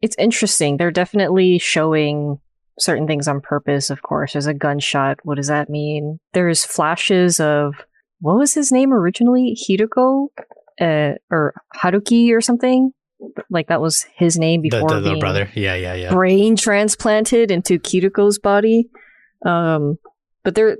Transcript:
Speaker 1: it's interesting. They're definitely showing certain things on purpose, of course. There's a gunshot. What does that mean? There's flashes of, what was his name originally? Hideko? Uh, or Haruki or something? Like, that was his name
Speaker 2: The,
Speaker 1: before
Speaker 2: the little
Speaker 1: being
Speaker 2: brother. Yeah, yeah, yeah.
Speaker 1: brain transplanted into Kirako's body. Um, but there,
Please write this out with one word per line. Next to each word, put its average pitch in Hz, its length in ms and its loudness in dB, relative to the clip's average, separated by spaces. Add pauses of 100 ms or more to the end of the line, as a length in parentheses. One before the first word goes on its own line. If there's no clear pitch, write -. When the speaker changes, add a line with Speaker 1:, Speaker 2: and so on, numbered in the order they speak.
Speaker 1:
it's 220 180 -2
interesting. 165 600 0
They're 175 120 0
definitely 185 680 2
showing 151 800 -2 (400)
certain 156 280 -2
things 151 220 -2
on 143 140 -2
purpose, 143 480 -4
of 139 120 -10
course. 147 300 -6
There's 143 140 -4
a 151 80 -2
gunshot. 143 680 -2
What 147 140 -6
does 143 120 -6
that 147 220 -2
mean? 151 480 -6 (140)
There's 175 320 0
flashes 175 760 0
of, 147 360 0 (460)
what 170 180 2
was 285 160 0
his 285 180 0
name 262 200 4
originally? 240 640 2 (140)
Hideko? 254 600 0 (520)
Uh, 151 320 0 (180)
or 156 240 0 (220)
Haruki 226 560 2
or 226 80 4
something? 254 500 2 (600)
Like, 165 180 -4
that 160 120 0
was 160 260 -2 (100)
his 170 220 0
name 160 240 2
Speaker 2:
The, 156 80 -2
Speaker 1:
before 127 180 0
Speaker 2:
the 156 80 0
little 98 160 -2
Speaker 1:
being - 80 -4
Speaker 2:
brother. 98 340 -2
Yeah, 98 220 -2
yeah, 90 180 -6
yeah. 90 180 -8
Speaker 1:
brain 190 440 4
transplanted 214 960 0
into 180 260 0
Kirako's 196 640 0
body. 220 480 2 (580)
Um, 160 520 0 (440)
but 185 140 -2
there, 220 240 2